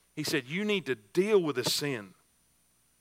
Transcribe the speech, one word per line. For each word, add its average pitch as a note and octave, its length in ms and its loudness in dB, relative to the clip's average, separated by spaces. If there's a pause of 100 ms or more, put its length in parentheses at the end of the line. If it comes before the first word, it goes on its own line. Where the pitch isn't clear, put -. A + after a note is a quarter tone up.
(140)
He D3+ 100 -6
said, C3+ 220 -2
"You F3+ 180 -4
need G3+ 220 0
to C3 80 0
deal F#3+ 480 2
with D3 140 0
this A#2+ 160 0
sin. A#2+ 380 -4 (920)